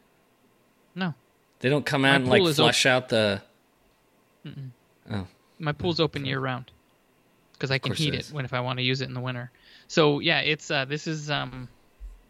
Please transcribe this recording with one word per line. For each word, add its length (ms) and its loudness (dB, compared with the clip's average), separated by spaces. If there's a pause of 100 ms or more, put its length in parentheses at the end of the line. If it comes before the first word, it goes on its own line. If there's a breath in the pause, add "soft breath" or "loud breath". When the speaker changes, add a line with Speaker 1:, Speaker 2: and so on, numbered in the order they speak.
(960)
Speaker 1:
No. 180 -4 (460)
Speaker 2:
They 100 0
don't 160 2
come 180 0
Speaker 1:
My 80 6
Speaker 2:
out 120 6
and, 60 0
like, 120 8
Speaker 1:
pool 80 4
is 80 2
Speaker 2:
flush 300 4
Speaker 1:
op- 180 4
Speaker 2:
out 60 -18
the 320 2 (1040)
Speaker 1:
Mm-mm. 240 -14 (400)
Speaker 2:
Oh. 160 -6 (320)
Speaker 1:
My 140 -2
pool's 280 -2
open 220 0
Speaker 2:
Okay. 80 -4
Speaker 1:
year 100 -4
round 300 -6 (880)
'cause 120 -4
I 60 0
Speaker 2:
Of 60 -2
Speaker 1:
can 80 -4
Speaker 2:
course 100 -2
it 40 0
Speaker 1:
heat 100 -2
it 60 -4
Speaker 2:
is. 120 -12
Speaker 1:
when, 120 -6
if 100 -8
I 60 0
wanna 220 -4
use 180 0
it 80 -6
in 60 -10
the 60 -8
winter. 300 -8 (380 soft breath)
So, 320 4
yeah, 200 2
it's, 300 -2
uh, 140 0
this 220 -6
is, 240 -6
um, 380 -6 (600)